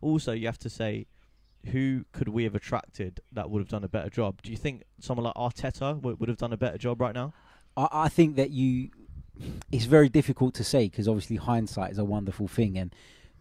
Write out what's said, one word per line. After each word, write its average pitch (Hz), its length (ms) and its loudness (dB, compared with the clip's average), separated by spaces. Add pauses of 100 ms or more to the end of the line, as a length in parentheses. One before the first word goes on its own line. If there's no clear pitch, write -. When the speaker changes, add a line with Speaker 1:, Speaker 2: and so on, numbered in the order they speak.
Speaker 1:
also 156 320 2
you 113 140 -2
have 117 120 -4
to 117 100 -8
say, 107 360 -4 (640)
who 131 400 0
could - 180 -4
we 113 140 0
have 107 100 0
attracted - 680 -6 (100)
that 110 180 -6
would 104 100 0
have 98 100 -4
done 107 140 -4
a 95 40 -4
better 92 220 -4
job? 101 340 -2
Do - 80 -12
you 107 60 -8
think 135 260 -6 (160)
someone 120 240 -4
like 117 100 -2
Arteta 135 600 -4
w-, 127 240 -4
would 117 100 0
have 117 80 -2
done 117 160 -4
a 110 40 -2
better 101 200 -2
job 120 240 -2
right 117 120 0
now? 127 200 -6 (420)
Speaker 2:
I, 170 160 4
I 156 180 2
think 156 260 6
that 139 160 4
you, 131 380 2 (840)
it's 113 140 0
very 147 220 10
difficult 131 480 2
to 113 80 -4
say, 120 240 4
'cause 101 200 -2
obviously 110 300 0
hindsight 104 540 -2
is 101 60 -6
a 107 80 0
wonderful 101 420 -2
thing, 101 300 0
and 92 160 -4 (480)